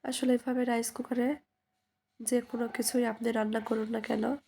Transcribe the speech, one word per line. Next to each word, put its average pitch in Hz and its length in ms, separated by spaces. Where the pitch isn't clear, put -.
আসলে 254 320
এভাবে 247 300
রাইস 233 260
কুকারে 247 380
যে 240 220
কোনো 233 240
কিছুই 247 300
আপনি 226 260
রান্না 220 300
করুন 220 340
না 220 60
কেন 214 220